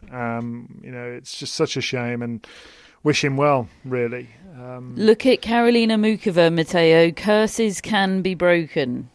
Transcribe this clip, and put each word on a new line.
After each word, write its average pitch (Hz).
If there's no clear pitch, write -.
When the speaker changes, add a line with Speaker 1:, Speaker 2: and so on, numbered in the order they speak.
Speaker 1:
Um, 120
you 131
know, 123
it's 123
just -
such -
a 127
shame, 120
and 117
wish 147
him 139
well, 139
really. 123
Um, 127
Speaker 2:
Look 214
at 254
Karolina 233
Muchova, 190
Matteo. 165
Curses 214
can 190
be 185
broken 147